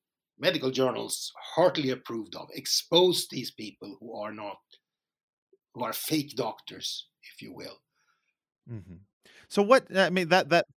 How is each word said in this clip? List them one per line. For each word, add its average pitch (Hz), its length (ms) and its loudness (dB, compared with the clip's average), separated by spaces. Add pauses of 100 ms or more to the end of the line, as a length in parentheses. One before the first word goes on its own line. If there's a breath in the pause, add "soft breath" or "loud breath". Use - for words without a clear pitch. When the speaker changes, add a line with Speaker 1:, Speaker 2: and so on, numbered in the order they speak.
(380)
Speaker 1:
medical 147 340 0
journals 123 600 -2 (240)
heartily 156 340 2
approved 117 460 -8
of. - 180 -12
Expose - 760 2
these - 220 -8
people - 480 -14
who - 160 -14
are 107 180 -8
not, 104 240 -12 (1160)
who 117 100 -6
are 110 100 -2
fake 147 420 -4
doctors, - 720 -8 (160)
if - 180 -20
you - 120 -14
will. - 280 -16 (920)
Speaker 2:
Mm-hmm. 98 240 -14 (520 soft breath)
So - 140 0
what, 208 340 4
I 190 140 4
mean, 180 200 0
that, 175 200 6
that 165 160 6 (120)